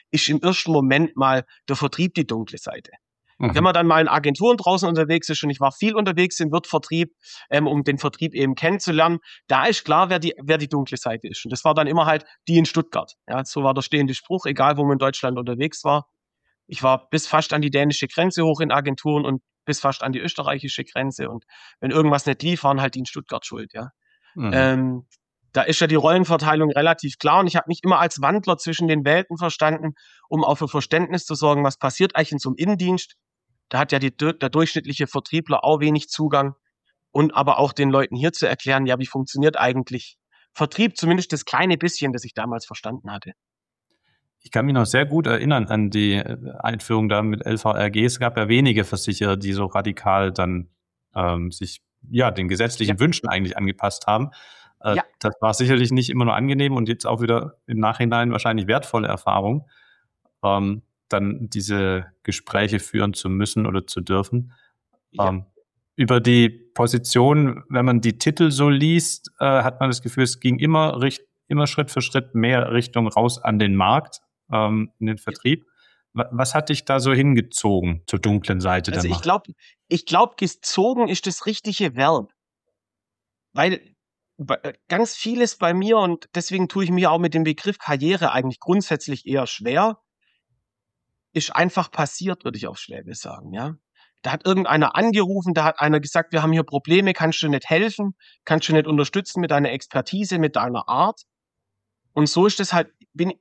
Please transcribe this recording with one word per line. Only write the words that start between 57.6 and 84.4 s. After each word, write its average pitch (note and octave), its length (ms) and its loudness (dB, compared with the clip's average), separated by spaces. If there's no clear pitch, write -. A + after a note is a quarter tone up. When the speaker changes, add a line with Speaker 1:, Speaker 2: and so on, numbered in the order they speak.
Speaker 2:
im A#2 120 -4
Nachhinein A#2 540 0
wahrscheinlich A2 340 -2
wertvolle A2 400 0
Erfahrung, G2+ 640 -2
ähm, G2+ 380 0
dann G#2 420 -2
diese F#2+ 560 -2
Gespräche G2+ 560 -2
führen G#2 340 -2
zu - 160 -6
müssen G#2 380 -2
oder F#2+ 180 -4
zu - 160 -8
dürfen. G2 520 -2
Speaker 1:
Ja. G2 160 0
Speaker 2:
Ähm, F#2 180 -4
über B2 240 4
die A#2+ 300 6
Position, B2 1200 2
wenn B2+ 160 0
man A#2+ 160 4
die A#2 160 0
Titel D#3 320 2
so C#3+ 200 4
liest, D#3 600 2
äh, C3+ 220 4
hat B2 200 -2
man C3+ 80 2
das A#2+ 120 -2
Gefühl, C3 220 0
es B2 160 -2
ging B2 180 2
immer D#3 440 2
richt-, - 260 -2
immer D3 200 0
Schritt - 240 -2
für C3+ 100 -4
Schritt B2+ 320 -4
mehr A#2+ 380 2
Richtung A#2 360 0
raus A#2 300 2
an G#2+ 220 0
den G2+ 160 2
Markt, G#2+ 460 0
ähm, G#2+ 480 -2
in A2 80 -4
den A2 100 -4
Speaker 1:
Ja. - 40 -16
Speaker 2:
Vertrieb. B2+ 440 -4
Wa-, A#2 180 -4
was B2 240 -2
hat D3+ 140 -2
dich D3 160 -4
da C3+ 160 2
so C3+ 100 2
hingezogen A2 960 2
zur G2 120 -2
dunklen G#2 420 0
Seite F2+ 300 -2
Speaker 1:
Also F2 100 -2
Speaker 2:
der F2 80 -2
Speaker 1:
ich F2 80 -2
Speaker 2:
Macht? E2+ 60 -10
Speaker 1:
glaub, F#3 240 0
ich - 160 -2
glaub, - 320 2
gezogen G#3+ 720 0
ist F#3 180 -4
das - 180 -6
richtige G3+ 480 -4
Verb. C3+ 380 0
Weil - 300 0
bei, C#3 260 -4